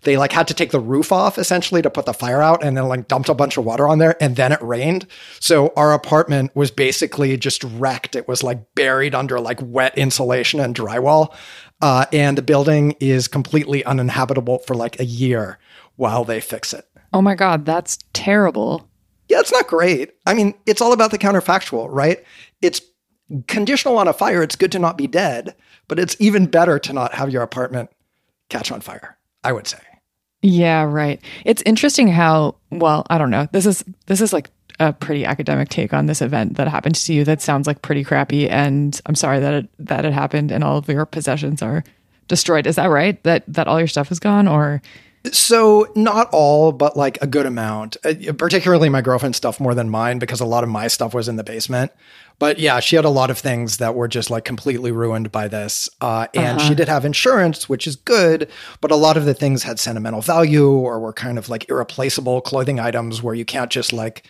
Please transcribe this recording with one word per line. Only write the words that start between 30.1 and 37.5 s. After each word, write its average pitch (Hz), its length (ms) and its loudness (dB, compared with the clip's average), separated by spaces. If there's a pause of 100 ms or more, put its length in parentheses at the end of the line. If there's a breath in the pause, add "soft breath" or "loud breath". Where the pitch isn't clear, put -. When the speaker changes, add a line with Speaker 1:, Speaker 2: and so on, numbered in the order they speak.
Speaker 2:
Yeah, 170 420 4
right. 147 380 -2 (240 loud breath)
It's 226 200 2
interesting 226 440 4
how, 160 460 2 (160)
well, 160 380 2
I 165 80 2
don't 147 120 0
know. 131 240 0
This 190 120 0
is, 196 200 0 (220)
this 196 120 0
is, 214 140 2
like, 151 160 -4 (320)
a 156 100 4
pretty 147 320 -4
academic 143 460 -2
take 123 240 -4
on 143 140 0
this 151 140 -2
event 120 360 -2
that 139 100 0
happened 156 280 -2
to - 180 -2
you 147 100 2
that 151 180 0
sounds, 143 260 0